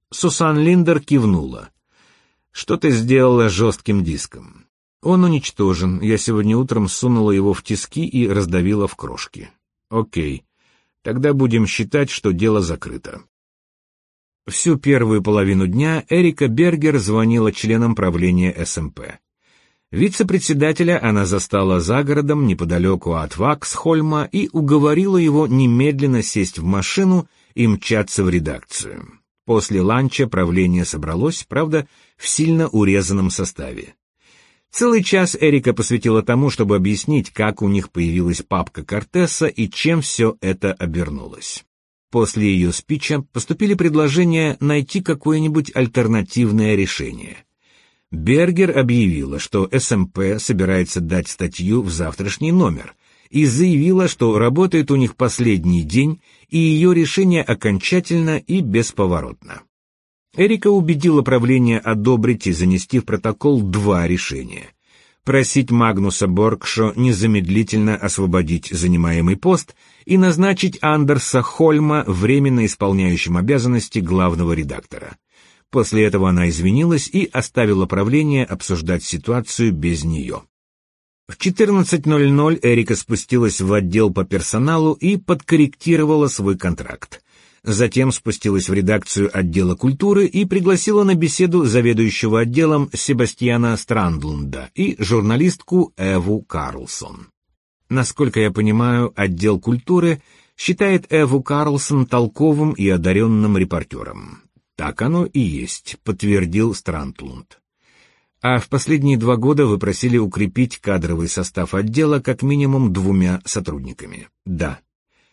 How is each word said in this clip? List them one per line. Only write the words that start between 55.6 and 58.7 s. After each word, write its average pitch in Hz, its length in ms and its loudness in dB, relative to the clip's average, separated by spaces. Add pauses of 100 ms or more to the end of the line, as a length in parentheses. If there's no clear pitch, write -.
день, 135 380 0 (280)
и 160 100 -2
ее 160 340 4
решение 170 500 2
окончательно 160 960 -2
и 185 220 -2
бесповоротно. 95 1040 -4 (760)